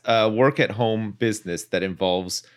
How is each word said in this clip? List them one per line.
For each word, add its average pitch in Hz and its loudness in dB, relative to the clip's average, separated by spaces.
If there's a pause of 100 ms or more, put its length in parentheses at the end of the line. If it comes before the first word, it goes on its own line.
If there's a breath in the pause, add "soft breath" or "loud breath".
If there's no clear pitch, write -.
a 113 4
work 131 2
at 127 2
home 110 -2
business 101 -4
that 92 -2
involves 92 -2 (140)